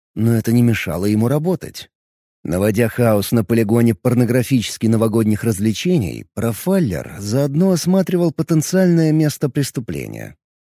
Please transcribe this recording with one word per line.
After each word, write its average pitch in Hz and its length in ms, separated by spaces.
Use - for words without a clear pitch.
но 113 200
это 113 180
не 120 80
мешало 98 460
ему 107 220
работать. 156 600
Наводя 104 460
хаос 110 420
на 117 120
полигоне 117 500
порнографически 120 920
новогодних 110 560
развлечений, 107 920
профайлер 117 840
заодно 139 520
осматривал 175 600
потенциальное 165 840
место 151 360
преступления. 58 880